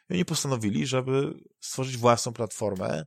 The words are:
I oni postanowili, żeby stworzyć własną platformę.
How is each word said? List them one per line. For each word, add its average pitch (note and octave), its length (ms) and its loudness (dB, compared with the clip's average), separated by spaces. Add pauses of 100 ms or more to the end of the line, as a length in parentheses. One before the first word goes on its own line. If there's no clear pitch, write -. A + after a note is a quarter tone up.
I F3+ 40 -4
oni F3+ 120 2
postanowili, C3+ 600 0
żeby C3 460 0 (260)
stworzyć C3 380 -6
własną A#2 360 4
platformę. G2+ 720 -4